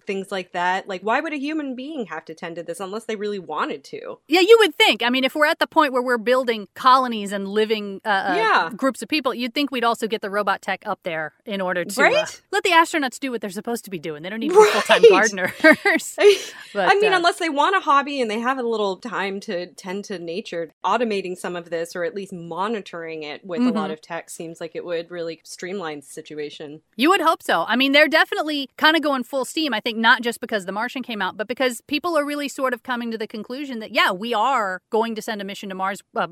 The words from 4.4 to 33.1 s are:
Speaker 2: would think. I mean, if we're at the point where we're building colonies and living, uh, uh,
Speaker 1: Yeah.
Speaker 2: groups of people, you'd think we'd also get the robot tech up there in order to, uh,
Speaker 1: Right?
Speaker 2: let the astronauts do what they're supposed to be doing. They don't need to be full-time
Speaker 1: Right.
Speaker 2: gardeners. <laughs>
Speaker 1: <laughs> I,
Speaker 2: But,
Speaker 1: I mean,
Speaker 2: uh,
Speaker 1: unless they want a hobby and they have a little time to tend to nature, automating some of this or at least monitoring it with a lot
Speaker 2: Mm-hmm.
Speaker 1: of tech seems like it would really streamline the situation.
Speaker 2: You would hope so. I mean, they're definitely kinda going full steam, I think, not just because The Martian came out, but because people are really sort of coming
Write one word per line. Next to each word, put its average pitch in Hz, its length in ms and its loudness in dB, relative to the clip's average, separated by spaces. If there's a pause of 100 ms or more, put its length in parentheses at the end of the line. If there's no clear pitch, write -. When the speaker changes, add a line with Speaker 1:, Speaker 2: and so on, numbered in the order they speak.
Speaker 2:
would 370 120 2
think. 392 300 2
I 240 80 2
mean, 262 120 0
if 262 120 -2
we're 302 100 2
at 320 140 2
the 311 80 0
point 294 260 2
where 254 80 0
we're 247 160 0
building 233 560 0
colonies 247 580 4
and 196 160 -4
living, 208 560 -2
uh, 220 60 -2
uh, 196 260 2
Speaker 1:
Yeah. 359 400 2
Speaker 2:
groups 262 280 -2
of - 60 -10
people, 277 220 0
you'd 233 220 -4
think 285 160 -2
we'd 247 140 -2
also 233 240 2
get 208 160 -4
the 202 80 -6
robot 196 320 0
tech 190 240 -4
up 196 160 -4
there 160 300 -6 (120)
in 196 160 -4
order 180 240 -2
to, 202 160 -2
uh, - 20 6
Speaker 1:
Right? 587 380 0 (100)
Speaker 2:
let 392 120 0
the 381 80 0
astronauts 330 480 2
do 277 100 -6
what 233 100 -4
they're 202 120 -8
supposed 220 340 -6
to 190 60 -18
be 185 80 -6
doing. 151 240 -10
They 185 80 -8
don't 226 80 -8
need 285 120 -2
to 370 80 8
be 415 120 10
full-time 208 320 4
Speaker 1:
Right. 226 80 12
Speaker 2:
gardeners. 190 480 4
<laughs> - 560 4
Speaker 1:
<laughs> - 20 -20
I, 392 220 8 (340)
Speaker 2:
But, 202 180 4
Speaker 1:
I 403 80 6
mean, 415 140 4
Speaker 2:
uh, 370 40 6
Speaker 1:
unless 349 200 2
they 330 120 -2
want 302 260 2
a 381 60 2
hobby 277 400 2
and 220 100 -2
they 214 80 -2
have 254 180 -2
a 254 60 -4
little 214 340 -2
time 196 440 -6
to 180 320 -8
tend 190 320 -10
to 196 120 -8
nature, 170 540 -8 (120)
automating 196 540 -2
some 180 180 -8
of 170 140 -12
this 165 260 -6
or 175 100 -6
at 165 100 -6
least 196 180 -12
monitoring 170 880 -8
it 147 240 -12
with 180 160 -4
a 247 40 2
lot 240 80 2 (100)
Speaker 2:
Mm-hmm. 196 80 -6
Speaker 1:
of 156 100 -12
tech - 300 -12
seems 165 280 -14
like 170 160 -12
it 165 80 -8
would 170 280 -6
really 165 300 -10 (180)
streamline 175 420 -8
the - 40 -20
situation. 151 760 -14 (140)
Speaker 2:
You 254 140 2
would 392 120 4
hope - 220 0
so. 175 240 0
I 214 80 0
mean, 269 160 2
they're 302 160 6
definitely 311 680 0
kinda 311 240 4
going 269 220 0
full 269 220 -4
steam, 311 280 -4
I 214 80 -2
think, 226 160 -4
not 226 240 6
just 233 180 -4
because 214 260 -4
The 190 60 -8
Martian 233 320 -6
came 214 180 -8
out, 185 160 -4
but 214 120 -4
because 247 380 -2
people 311 300 -2
are 294 60 2
really 285 240 -4
sort 262 260 -2
of 247 100 -6
coming 240 280 -6